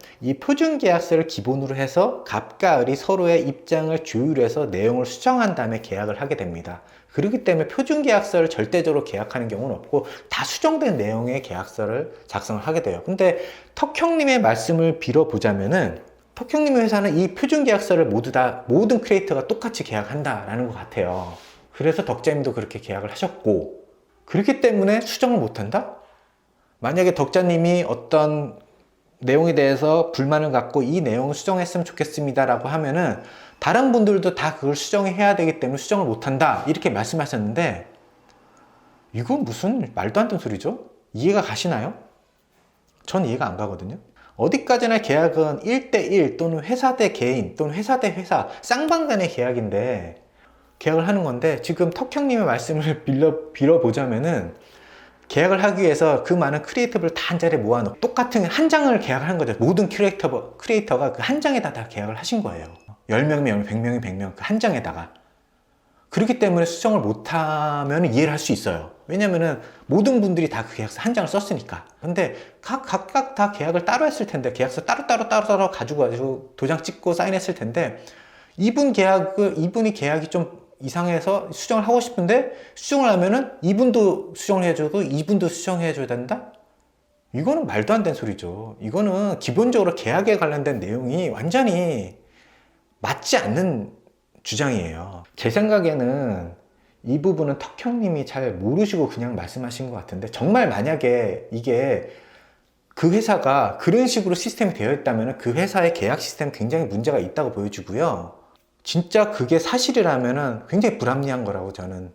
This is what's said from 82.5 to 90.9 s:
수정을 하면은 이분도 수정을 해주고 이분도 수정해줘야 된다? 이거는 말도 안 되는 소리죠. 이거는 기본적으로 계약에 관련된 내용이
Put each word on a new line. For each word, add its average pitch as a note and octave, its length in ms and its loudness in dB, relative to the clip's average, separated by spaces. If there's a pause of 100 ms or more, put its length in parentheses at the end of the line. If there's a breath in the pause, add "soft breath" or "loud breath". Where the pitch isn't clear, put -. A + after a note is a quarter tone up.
수정을 C#4 360 2
하면은 G3+ 420 2 (100)
이분도 G#3 720 4
수정을 F#3+ 280 0
해주고 D#3+ 380 0
이분도 D#3 460 0
수정해줘야 E3 580 -2
된다? B2 460 -6 (800)
이거는 B3 340 0
말도 G#2+ 280 0
안 A3 80 2
되는 E3 120 0
소리죠. G#2 640 -8
이거는 F#3 580 -2
기본적으로 F3 560 2
계약에 G3 440 2
관련된 D3 420 -2
내용이 B2+ 480 -4